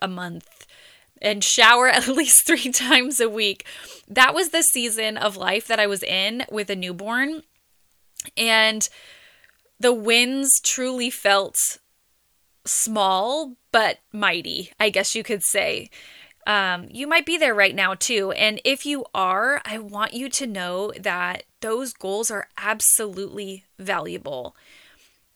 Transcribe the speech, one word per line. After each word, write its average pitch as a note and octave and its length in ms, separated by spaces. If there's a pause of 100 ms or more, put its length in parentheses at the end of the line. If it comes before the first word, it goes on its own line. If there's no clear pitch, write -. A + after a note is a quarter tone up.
a G3 80
month F3+ 580 (540)
and G#3 240
shower B3 440
<laughs> - 0
at B3 200
least C4+ 380
three C4 260
times B3+ 480
a A3+ 80
week. G#3 380 (420)
That B3+ 260
was E4+ 160
the E4 120
season A3 540
of G#3 200
life F#3+ 300
that A3+ 140
I G#3 60
was G3+ 160
in G#3 480
with G#3 200
a G3 60
newborn. A3 680 (960)
And A3 520 (880)
the B3 140
wins B3 680
truly B3+ 480
felt - 680 (880)
small, A3 880 (160)
but G#3+ 260 (140)
mighty, F3+ 680
I G#3+ 120
guess F#3+ 240
you A3+ 80
could G#3 200
say. - 480 (560)
Um, F#3+ 440
you B3+ 160
might E4 200
be E4 100
there C#4 180
right G3 200
now F#3+ 200
too. G3 380
And G#3+ 320
if C4+ 220
you C#4+ 180 (100)
are, G3 500
I G#3+ 140
want G#3 360
you C4 160
to C#4 160
know F#3+ 520
that F3+ 460 (160)
those A#3 320
goals G3+ 380
are G#3 180 (100)
absolutely G3+ 1040 (140)
valuable. F3 800 (800)